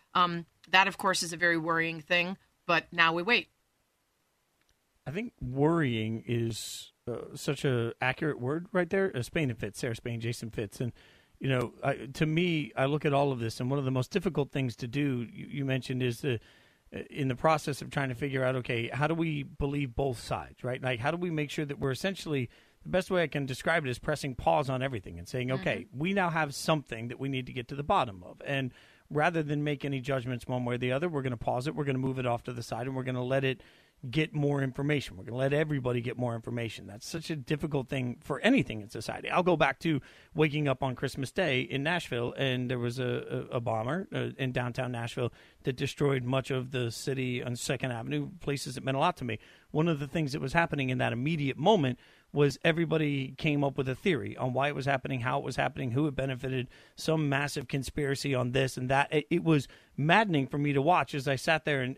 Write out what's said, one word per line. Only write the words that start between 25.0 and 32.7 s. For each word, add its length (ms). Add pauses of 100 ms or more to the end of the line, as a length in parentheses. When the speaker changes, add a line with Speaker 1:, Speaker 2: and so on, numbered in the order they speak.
Speaker 2:
and 100
saying, 200
Speaker 1:
Mm-hmm. 140
Speaker 2:
"Okay, 320
we 200
now 160
have 240
something 540
that 100
we 120
need 180
to 60
get 160
to 60
the 80
bottom 400
of." 220
And 280 (360)
rather 320
than 220
make 220
any 160
judgments 440
one 200
way 100
or 20
the 140
other, 160
we're 140
gonna 160
pause 280
it, 100
we're 100
gonna 120
move 220
it 60
off 180
to 80
the 120
side, 240